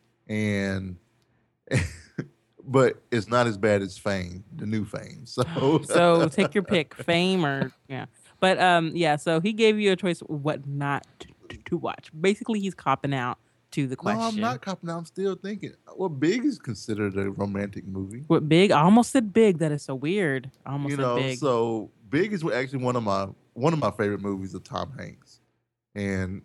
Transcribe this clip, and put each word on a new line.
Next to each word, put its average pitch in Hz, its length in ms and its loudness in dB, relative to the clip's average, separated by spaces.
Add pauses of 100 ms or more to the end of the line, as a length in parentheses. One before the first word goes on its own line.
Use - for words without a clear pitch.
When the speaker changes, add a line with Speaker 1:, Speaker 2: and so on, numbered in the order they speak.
(280)
Speaker 1:
and 98 680 -4 (760)
<laughs> - 60 0 (920)
but 131 340 4 (120)
it's 117 160 0
not 120 180 4
as 110 100 -2
bad 101 260 2
as 92 140 -8
Fame, 92 480 -6 (120)
the - 100 -8
new 107 180 -2
Fame. - 380 -12
<laughs> - 40 -18
So, 147 580 0
Speaker 2:
So 170 440 4
take 190 260 0
your 202 100 2
pick, 170 300 0
Fame 175 520 2
or, 135 260 -2 (160)
yeah. 120 180 -8 (340)
But, 185 200 4
um, 170 340 4
yeah, 156 220 2
so 160 240 0
he 208 120 0
gave 214 260 4
you 202 140 4
a 180 40 2
choice 175 240 -2
what 143 460 -6
not 143 400 -4 (140)
to, - 80 -20 (220)
to, - 60 -12 (100)
to 175 100 -4
watch. - 340 -8 (100)
Basically, 208 400 0
he's 196 140 -4
copping 143 400 -2
out 123 240 -4 (340)
to 143 140 -2
the 127 160 -8
Speaker 1:
No, 180 80 -2
I'm 214 80 0
Speaker 2:
question. 226 220 -2
Speaker 1:
not 233 220 -2
copping 175 280 -8
out. 170 80 -6
I'm 170 80 -10
still 190 280 -4
thinking. 190 380 -10 (240)
Well, 190 120 -2
Big 165 360 0
is 269 140 0
considered 104 580 -4
a 98 140 -2
romantic 98 560 -4
movie. 95 400 -8
Speaker 2:
What, 151 220 2
Big? 175 240 6
I 147 100 6
almost 214 300 6
said 220 200 0
Big. 214 260 6
That 156 140 0
is 143 100 -6
so 139 120 -8
weird. 139 560 -2 (160)
I 131 60 -8
almost 143 180 -4
Speaker 1:
You 143 60 -2
Speaker 2:
said 139 60 0
Speaker 1:
know, 123 140 2
Speaker 2:
Big. 131 220 -2
Speaker 1:
so 117 520 0 (200)
Big 185 220 2
is 165 120 -4
actually 131 400 -2
one 123 120 2
of 120 60 0
my, 98 240 0 (280)
one 131 180 2
of 160 80 0
my 107 100 2
favorite 104 300 -2
movies 95 340 -6
of 92 100 -10
Tom 90 340 -8
Hanks, - 420 -18 (540)
and 98 500 -4